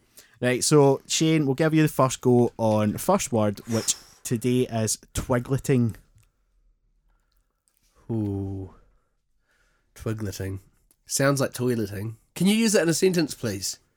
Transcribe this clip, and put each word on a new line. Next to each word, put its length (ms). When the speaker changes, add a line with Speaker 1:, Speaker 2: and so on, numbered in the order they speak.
Speaker 1:
Right, 240
so 420
Shane, 400
we'll 100
give 180
you 80
the 80
first 320
go 360
on 400
first 360
word, 340
which 280
today 480
is 280
twigleting. 840
Speaker 2:
Ooh. 640
Twigleting. 640
Sounds 360
like 120
toileting. 640
Can 120
you 80
use 180
that 100
in 60
a 40
sentence, 400
please? 460